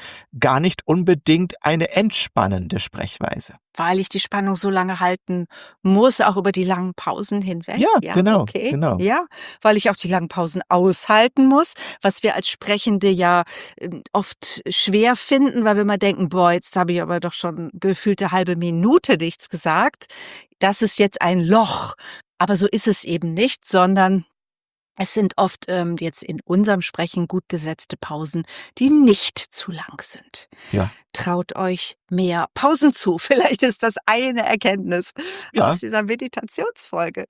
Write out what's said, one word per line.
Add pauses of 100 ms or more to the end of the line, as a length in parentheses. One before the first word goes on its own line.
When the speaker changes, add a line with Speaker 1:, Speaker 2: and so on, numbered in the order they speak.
(400)
Speaker 1:
gar
nicht
unbedingt
eine
entspannende
Sprechweise. (200)
Speaker 2:
Weil
ich
die
Spannung
so
lange
halten (340)
muss,
auch
über
die
langen
Pausen
hinweg?
Speaker 1:
Ja, (140)
Speaker 2:
Ja,
Speaker 1:
genau,
Speaker 2:
okay.
Speaker 1:
genau.
Speaker 2:
Ja, (360)
weil
ich
auch
die
langen
Pausen
aushalten
muss, (280)
was
wir
als
Sprechende
ja, (360)
ähm, (100)
oft
schwer
finden,
weil
wir
mal
denken,
„Boah,
jetzt
habe
ich
aber
doch
schon
gefühlte
halbe
Minute
nichts
gesagt. (540)
Das
ist
jetzt
ein
Loch.“ (420)
Aber
so
ist
es
eben
nicht,
sondern (680)
es
sind
oft,
ähm,
jetzt
in
unserem
Sprechen
gut
gesetzte
Pausen, (340)
die
nicht
zu
lang
sind. (220)
Speaker 1:
Ja. (220)
Speaker 2:
Traut
euch (160)
mehr
Pausen
zu.
<laughs>
Vielleicht
ist
das (100)
eine
Erkenntnis (420)
Speaker 1:
Ja.
Speaker 2:
aus
dieser
Meditationsfolge.